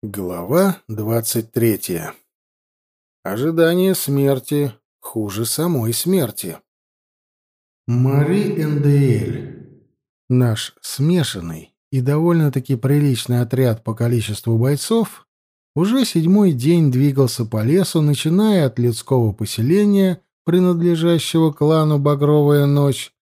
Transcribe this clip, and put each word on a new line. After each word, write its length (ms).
Глава 800
двадцать 640
третья. 600
Ожидание 720
смерти 800
хуже 460
самой 480
смерти. 640
Мари 760
Эндель. 1200
Наш 540
смешанный 920
и 120
довольно-таки 760
приличный 640
отряд 420
по 120
количеству 640
бойцов 680
уже 300
седьмой 480
день 380
двигался 560
по 160
лесу, 400
начиная 640
от 120
людского 540
поселения, 880
принадлежащего 1080
клану 480
Багровая 680
Ночь 560